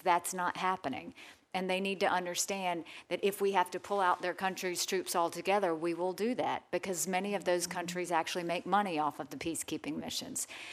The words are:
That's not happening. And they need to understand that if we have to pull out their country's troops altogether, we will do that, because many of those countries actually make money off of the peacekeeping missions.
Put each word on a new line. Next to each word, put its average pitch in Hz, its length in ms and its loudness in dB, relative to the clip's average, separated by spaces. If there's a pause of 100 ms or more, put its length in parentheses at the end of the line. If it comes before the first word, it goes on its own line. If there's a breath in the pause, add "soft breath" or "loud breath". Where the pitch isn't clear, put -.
That's 175 280 4
not 180 260 -2
happening. 175 560 -2 (400 loud breath)
And 185 160 0
they 185 100 2
need 196 200 -2
to 202 60 4
understand 180 800 0 (240 loud breath)
that 175 140 -2
if 196 180 2
we 196 120 4
have 180 180 4
to 180 100 -6
pull 202 200 0
out 180 200 4
their 180 140 0
country's 185 500 -2
troops 190 320 0
altogether, 170 580 2
we 165 200 0
will 180 180 0
do 214 220 0
that, - 360 -2
because 175 380 -2
many 190 260 0
of 185 100 -2
those 180 220 4
countries 175 460 -4
actually 170 320 2
make 170 220 -2
money 185 320 2
off 151 220 0
of 143 100 -8
the 143 80 -10
peacekeeping 156 580 -4
missions. - 500 -6 (260 loud breath)